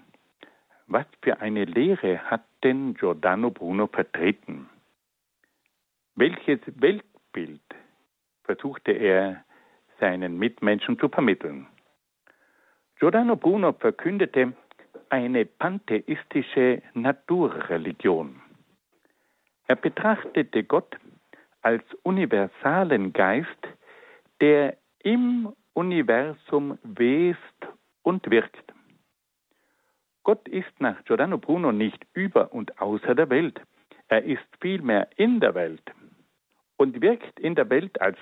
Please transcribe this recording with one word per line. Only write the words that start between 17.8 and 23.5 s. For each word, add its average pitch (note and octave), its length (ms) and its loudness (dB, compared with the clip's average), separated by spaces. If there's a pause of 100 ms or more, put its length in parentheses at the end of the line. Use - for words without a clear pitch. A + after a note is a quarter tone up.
Er - 80 4
betrachtete - 880 -2
Gott - 340 -2 (640)
als A2+ 220 0 (200)
universalen C#3 1080 0
Geist, G#2 560 -2 (720)